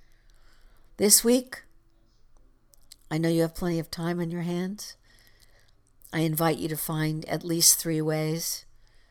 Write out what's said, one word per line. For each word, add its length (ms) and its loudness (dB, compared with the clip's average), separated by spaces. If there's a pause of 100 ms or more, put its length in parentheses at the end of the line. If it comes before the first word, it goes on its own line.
(960)
This 260 6
week, 400 2 (1500)
I 60 -2
know 120 2
you 120 2
have 140 0
plenty 240 -2
of 100 -6
time 300 -4
on 100 -4
your 120 -6
hands. 540 -6 (1200)
I 60 -2
invite 380 2
you 100 -6
to 100 -6
find 480 -4
at 180 -6
least 360 2
three 220 -2
ways, 640 -4 (460)